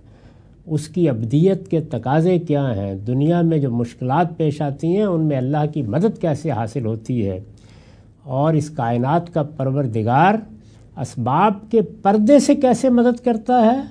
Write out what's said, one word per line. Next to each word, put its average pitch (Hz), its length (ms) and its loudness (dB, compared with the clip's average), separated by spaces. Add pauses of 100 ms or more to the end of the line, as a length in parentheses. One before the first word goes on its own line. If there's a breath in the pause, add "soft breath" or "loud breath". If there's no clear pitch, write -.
(680 soft breath)
اس 156 200 -4
کی 175 220 0
ابدیت 147 580 0
کے 165 120 -2 (100)
تقاضے 160 500 0
کیا 151 240 -2 (120)
ہیں، 98 180 -4 (140)
دنیا 147 340 0
میں 165 160 2
جو 139 140 0
مشکلات 131 680 -2
پیش 151 240 -2
آتی 151 340 -2
ہیں 208 80 0
ان 175 180 -2
میں 151 160 0
اللہ 143 360 -2
کی 156 100 -4
مدد 147 380 -2
کیسے 160 300 -2
حاصل 113 340 -4
ہوتی 113 420 -4
ہے، 92 120 -4 (840 soft breath)
اور 143 300 0
اس 151 180 0
کائنات 131 640 -2
کا 156 100 0 (140)
پروردگار 131 800 2 (640 soft breath)
اسباب 151 720 -2
کے 226 100 2 (200)
پردے 214 380 6
سے 285 180 2
کیسے 262 320 2
مدد 240 360 2
کرتا 240 400 2
ہے 240 140 4 (120)